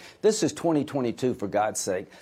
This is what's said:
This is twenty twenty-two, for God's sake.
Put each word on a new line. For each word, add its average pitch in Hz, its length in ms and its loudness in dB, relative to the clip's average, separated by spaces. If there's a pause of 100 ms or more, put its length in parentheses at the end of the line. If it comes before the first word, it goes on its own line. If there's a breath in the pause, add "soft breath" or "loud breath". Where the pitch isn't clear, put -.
(220 loud breath)
This 214 200 4
is 160 120 2
twenty 156 320 2
twenty-two, 127 480 0
for 107 160 -6
God's 101 320 0
sake. 98 260 -2 (140 loud breath)